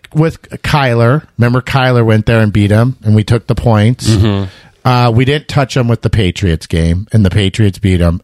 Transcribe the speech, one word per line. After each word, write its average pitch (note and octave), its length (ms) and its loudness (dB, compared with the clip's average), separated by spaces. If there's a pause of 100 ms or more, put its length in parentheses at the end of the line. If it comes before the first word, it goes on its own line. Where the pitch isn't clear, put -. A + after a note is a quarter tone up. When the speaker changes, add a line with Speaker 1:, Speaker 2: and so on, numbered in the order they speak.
(140)
Speaker 1:
with D#3 280 -2 (200)
Kyler. B2+ 680 0 (100)
Remember, A#2+ 240 0
Kyler B2+ 440 0
went A2 200 2
there A#2 140 2
and G#2+ 140 0
beat G#2 180 2
him, A#2+ 320 0
and G#2+ 120 2
we G#2+ 80 2
took A#2 240 -2
the A2+ 80 -2
points. A2+ 540 0
Speaker 2:
Mm-hmm. G#2 360 0 (420)
Speaker 1:
Uh, B2 240 2
we B2 140 0
didn't D3 220 -4
touch C#3 260 -2
them B2 140 0
with A#2 160 -2
the A2 80 -2
Patriots F2+ 560 -2
game, E2+ 440 -2
and A2 140 2
the F#2 60 0
Patriots G2+ 480 0
beat F#2 180 0
them, E2+ 260 0